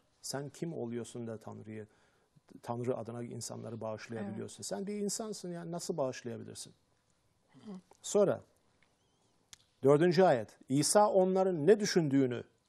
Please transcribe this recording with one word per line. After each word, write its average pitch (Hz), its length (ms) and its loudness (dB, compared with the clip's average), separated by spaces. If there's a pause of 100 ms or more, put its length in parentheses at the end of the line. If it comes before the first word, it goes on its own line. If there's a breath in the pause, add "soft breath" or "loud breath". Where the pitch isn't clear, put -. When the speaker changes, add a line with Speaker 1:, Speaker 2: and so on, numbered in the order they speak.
(220)
Speaker 1:
"Sen 139 260 -8
kim 165 260 -8
oluyorsun 120 520 -8
da 110 120 -8
Tanrı'yı, 107 480 -14 (760)
Tanrı 120 340 -4
adına 117 260 -8
insanları 117 580 -10
bağışlayabiliyorsun? 110 760 -8
Speaker 2:
Evet. - 100 -12
Speaker 1:
Sen 196 200 -6
bir 208 120 -6
insansın, 202 520 -6
yani 170 220 -10
nasıl 175 240 -6
bağışlayabilirsin?" 113 760 -6 (920)
Speaker 2:
Hı. 220 60 -14 (320)
Speaker 1:
Sonra 165 380 2 (1400)
dördüncü 151 400 6
ayet. 131 260 4 (200)
İsa 151 420 4
onların 185 560 2
ne 214 140 8
düşündüğünü 135 640 2 (240)